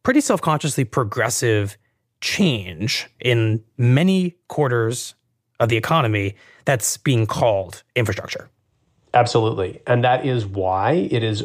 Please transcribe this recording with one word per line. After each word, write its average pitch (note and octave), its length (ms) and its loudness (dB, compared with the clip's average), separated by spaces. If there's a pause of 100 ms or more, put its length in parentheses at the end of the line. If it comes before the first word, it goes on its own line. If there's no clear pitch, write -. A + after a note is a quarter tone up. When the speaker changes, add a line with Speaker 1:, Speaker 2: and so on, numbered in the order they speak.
Speaker 1:
pretty C4+ 180 2
self-consciously D#3 640 0
progressive G#2+ 920 0 (420)
change G#2 880 -2 (120)
in A2+ 440 2 (140)
many F3 600 2 (100)
quarters A#2+ 680 -2 (460)
of A2+ 100 2
the A2+ 80 2
economy G#2+ 580 0 (300)
that's - 320 -2
being A#2 300 0
called G2 560 -2 (120)
infrastructure. - 540 -4 (640)
Speaker 2:
Absolutely. A2 720 0
And B2 180 2
that B2+ 220 2
is A#2+ 220 -2
why G2 640 -2
it A2+ 120 0
is A2 220 -2